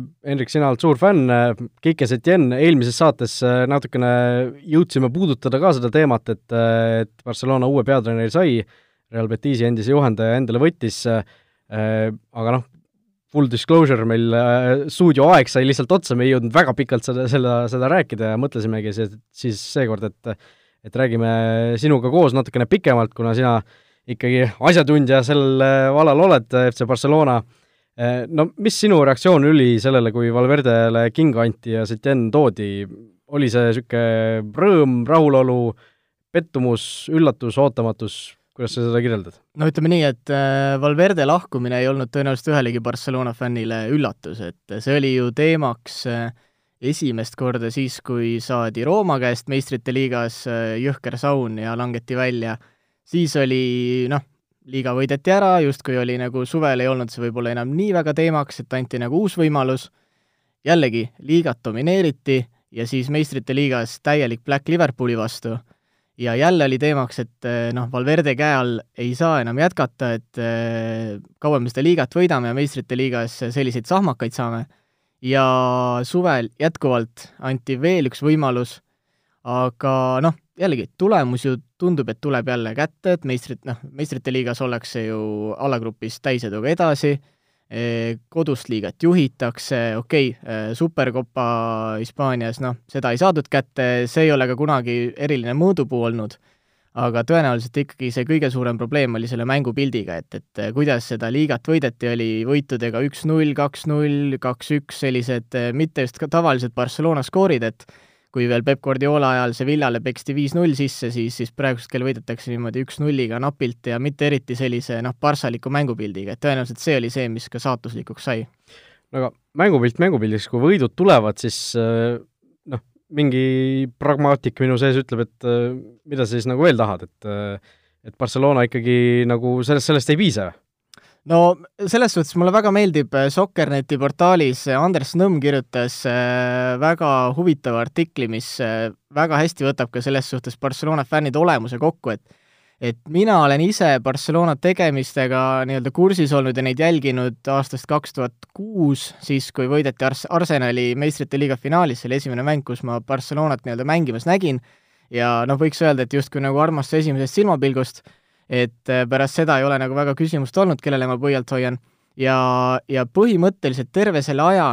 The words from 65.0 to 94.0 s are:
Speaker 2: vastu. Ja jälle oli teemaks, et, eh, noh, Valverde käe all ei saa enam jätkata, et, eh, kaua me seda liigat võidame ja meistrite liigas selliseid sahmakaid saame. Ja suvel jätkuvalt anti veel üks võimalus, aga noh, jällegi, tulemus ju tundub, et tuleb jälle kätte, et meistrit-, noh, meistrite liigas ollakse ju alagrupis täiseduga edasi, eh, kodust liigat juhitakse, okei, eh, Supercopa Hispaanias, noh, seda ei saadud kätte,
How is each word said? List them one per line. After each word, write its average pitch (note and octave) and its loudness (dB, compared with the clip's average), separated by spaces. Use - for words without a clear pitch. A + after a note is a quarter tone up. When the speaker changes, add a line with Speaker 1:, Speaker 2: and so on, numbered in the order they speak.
Speaker 2:
vastu. A2+ -6
Ja A#2+ -4
jälle D#3 2
oli C3 0
teemaks, C#3+ -2
et, - -12
eh, A#2+ -4
noh, A#2+ -6
Valverde C#3+ 0
käe D3 0
all A#2+ -2
ei B2 -4
saa D3+ 0
enam A#2 -4
jätkata, D3+ -2
et, - -14
eh, A2+ -4
kaua D3+ 0
me A#2+ -2
seda - -4
liigat E3 0
võidame D3+ 2
ja A#2+ -4
meistrite C3+ -4
liigas B2 -4
selliseid B2 -4
sahmakaid F3+ -2
saame. A#2 -6
Ja C3+ 2
suvel C#3 0
jätkuvalt B2+ -2
anti C3 -6
veel D#3 0
üks - -6
võimalus, C3+ 0
aga B2+ 0
noh, E3 2
jällegi, D#3+ -2
tulemus D3+ 2
ju C3 0
tundub, E3 0
et A#2 -8
tuleb C3 -2
jälle A#2+ -4
kätte, D#3 -4
et E3+ -12
meistrit-, B2+ -8
noh, B2 -8
meistrite C3+ -8
liigas B2 -4
ollakse A#2+ -6
ju A2 -6
alagrupis A#2 -6
täiseduga A#2 -4
edasi, D#3+ 0
eh, A#2 -4
kodust D3+ -4
liigat G#2 -4
juhitakse, B2+ 0
okei, C3+ 0
eh, A2 -8
Supercopa A#2 -4
Hispaanias, A#2 -4
noh, B2 -6
seda C3 -4
ei A#2+ -2
saadud F3 0
kätte, B2 -2